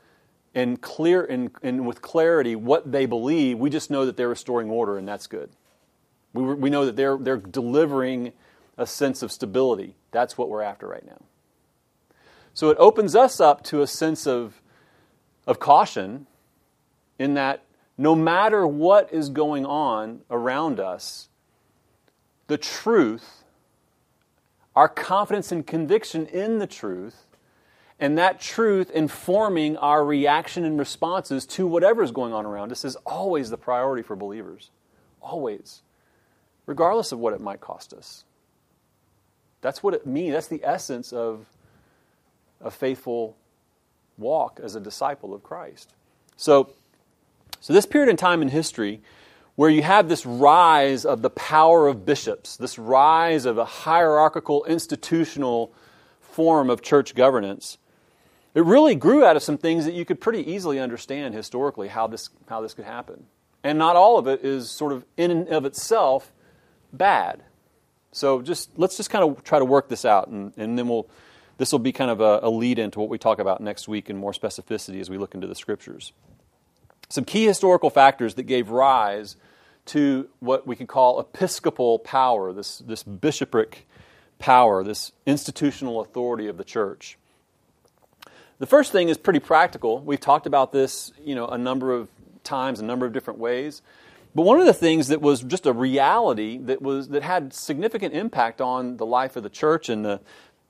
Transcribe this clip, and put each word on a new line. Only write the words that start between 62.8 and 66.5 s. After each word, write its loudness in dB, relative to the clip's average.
happen. -16
And -2
not 4
all 8
of 0
it -2
is -4
sort -6
of -10
in 0
and -2
of -2
itself 0